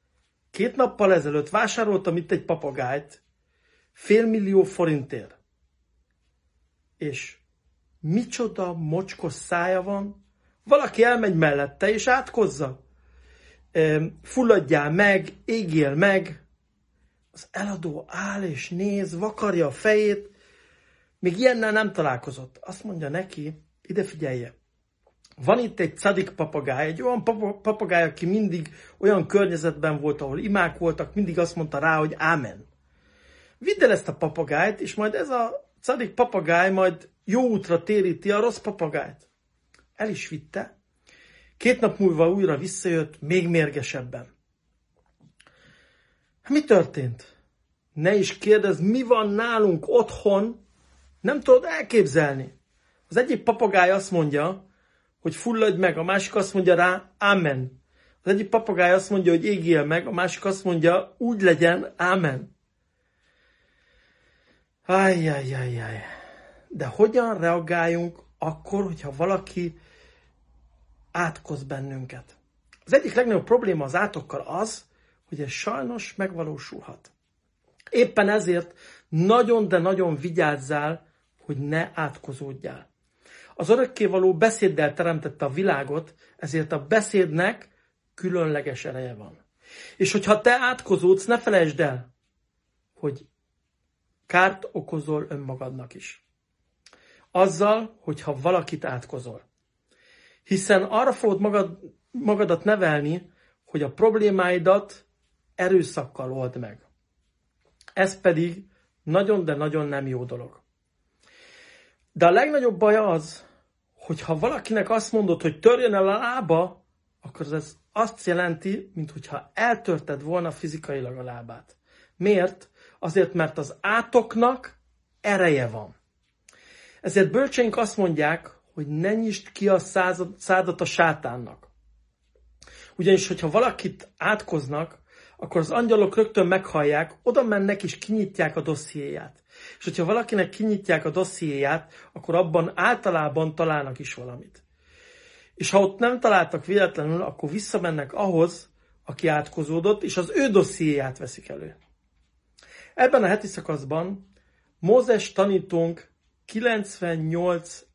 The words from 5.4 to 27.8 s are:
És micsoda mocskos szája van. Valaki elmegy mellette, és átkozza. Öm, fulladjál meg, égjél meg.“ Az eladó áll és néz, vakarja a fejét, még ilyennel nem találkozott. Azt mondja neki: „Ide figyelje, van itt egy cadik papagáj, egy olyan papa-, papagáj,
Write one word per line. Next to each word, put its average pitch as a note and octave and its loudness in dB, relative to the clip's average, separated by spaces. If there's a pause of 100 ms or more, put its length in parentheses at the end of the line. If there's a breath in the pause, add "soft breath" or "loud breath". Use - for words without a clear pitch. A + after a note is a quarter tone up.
És C#3 -10 (640)
micsoda G3 -4
mocskos E3 -6
szája F#3 -2
van. G3+ -8 (380)
Valaki B3 4
elmegy A3+ 4
mellette, D3 2
és A3 -2
átkozza. F#3+ -2 (840 soft breath)
Öm, D#3 0
fulladjál D#3+ 2
meg, G3 4 (180)
égjél D#3+ 0
meg.“ F#3 2 (880)
Az - -20
eladó F#3 -8
áll G3+ -6
és D3+ -6
néz, F#3+ -4
vakarja G3+ 0
a C3+ -2
fejét, G#3+ 0 (920 soft breath)
még F3+ 0
ilyennel A#3 2
nem G#3+ 0
találkozott. C3 -4
Azt - -16
mondja E3 -8
neki: D#3 -10 (200)
„Ide F#3+ -4
figyelje, C3+ -8 (880)
van G#3 4
itt A#3 -4
egy D#3+ -2
cadik F#3+ 0
papagáj, D3 -4
egy D#3+ -8
olyan B3 -2
papa-, G#3 -2
papagáj, F3+ 0